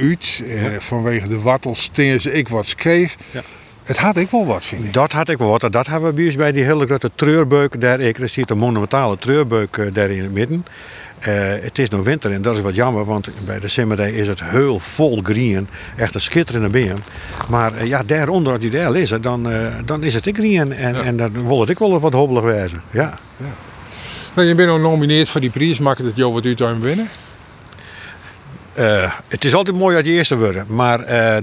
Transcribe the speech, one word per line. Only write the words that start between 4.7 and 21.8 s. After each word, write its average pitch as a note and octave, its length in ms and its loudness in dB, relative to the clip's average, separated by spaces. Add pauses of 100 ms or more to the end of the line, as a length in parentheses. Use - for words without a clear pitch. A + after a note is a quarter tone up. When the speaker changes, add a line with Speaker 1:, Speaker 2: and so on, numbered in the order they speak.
Speaker 1:
ik. G2+ 80 -6
Speaker 2:
Dat C3+ 200 2
had D#3 160 -2
ik D#3 100 -2
wel A#2 100 2
wat. A2 240 2
Dat A#2+ 140 2
hebben D#3+ 220 -2
we D3+ 60 0
bij D#3+ 100 0
ons D#3+ 100 2
bij D3 180 2
die C3+ 120 2
hele D3 220 2
grote B2+ 280 0
treurbeuk C#3+ 680 4
daar. B2 200 4
Ik, A#2 180 0
er B2+ 100 -4
zit B2+ 220 -2
een G#2+ 80 0
monumentale A2+ 580 2
treurbeuk, A#2 600 0
eh, G#2 160 -2
daar G2+ 180 2
in F#2+ 120 -2
het G2 100 -6
midden. C3 340 -2 (520)
Eh, G#2 140 -4 (300)
het - 160 -8
is C3 100 2
nog G2 160 -2
winter B2+ 280 0
en G2 100 -4
dat A2+ 140 0
is G#2 60 -2
wat F#2+ 120 -2
jammer, A2+ 300 0
want G#2 240 -4 (160)
bij G2+ 160 -8
de G2+ 80 -6
Simmerdij G#2+ 440 0
is G#2 160 -2
het F#2+ 160 -6
heel A#2+ 340 2
vol C3 440 0
groen. G#2 460 0 (280)
Echt A#2 180 -2
een G2+ 60 -4
schitterende A#2+ 480 0
beer. G#2 260 2 (540)
Maar, A#2 260 2
eh, A2+ 120 -4
ja, C3 160 0
daaronder, D3+ 500 0
als A#2 80 -2
die A2+ 100 -2
daar C#3+ 260 0
is, D#3 240 0
dan, A#2+ 300 -2
eh, A2+ 160 -2 (180)
dan D3+ 180 -4
is D3+ 120 0
het A#2 120 -2
ik G3+ 100 -2
groen F#3+ 360 2
en, B2+ 220 -2
Speaker 1:
Ja. B2+ 80 -4
Speaker 2:
en A#2+ 140 -2
dan A#2 300 -2
wil B2+ 140 2
het G#2+ 100 2
ik F3+ 80 0
wel G3 220 2